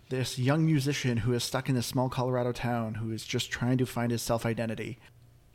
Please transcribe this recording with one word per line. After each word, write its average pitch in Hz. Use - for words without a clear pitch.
this 127
young 143
musician 135
who 123
is 120
stuck 131
in 135
this 117
small 127
Colorado 123
town 117
who 110
is 110
just -
trying 127
to 127
find 120
his 117
self-identity. 113